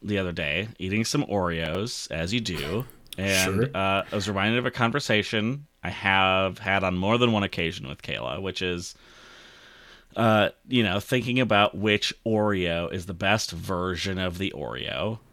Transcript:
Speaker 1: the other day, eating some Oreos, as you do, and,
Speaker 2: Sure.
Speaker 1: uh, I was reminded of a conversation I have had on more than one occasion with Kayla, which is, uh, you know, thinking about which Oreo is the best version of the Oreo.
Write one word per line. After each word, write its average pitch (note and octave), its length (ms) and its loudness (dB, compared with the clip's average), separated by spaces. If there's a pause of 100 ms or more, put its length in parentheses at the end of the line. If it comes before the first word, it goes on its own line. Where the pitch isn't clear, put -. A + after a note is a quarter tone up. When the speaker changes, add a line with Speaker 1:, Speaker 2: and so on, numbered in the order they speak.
Speaker 1:
the G2+ 160 0
other F2+ 140 0
day, E2 340 -2 (140)
eating G2+ 240 0
some D3 220 0
Oreos, F2 840 -2
as E2+ 240 -2
you B2 60 0
do, F2+ 460 -4 (300)
and, F#2+ 380 2
Speaker 2:
Sure. A#2+ 180 2
Speaker 1:
uh, G2 380 0
I - 60 -6
was G2 100 -4
reminded G#2 320 0
of B2+ 80 0
a B2+ 60 -4
conversation A#2+ 920 0 (180)
I F2+ 60 -6
have F#2+ 680 2
had G2 240 0
on F2+ 140 0
more G2+ 220 2
than A#2+ 120 4
one G#2 140 2
occasion E2+ 440 -4
with C#2+ 140 -12
Kayla, B1 400 -6
which F#2 200 -6
is, F2 340 -4 (1200)
uh, G#2+ 340 4 (180)
you A#2+ 160 4
know, G2 160 2
thinking B2 400 0
about G#2 360 4
which G#2 380 2 (100)
Oreo F#2 680 2
is F2+ 140 -6
the G2 80 -8
best G2 360 2
version F2+ 680 -2
of F2+ 220 -2
the F#2+ 180 -2
Oreo. C#2+ 640 -4 (140)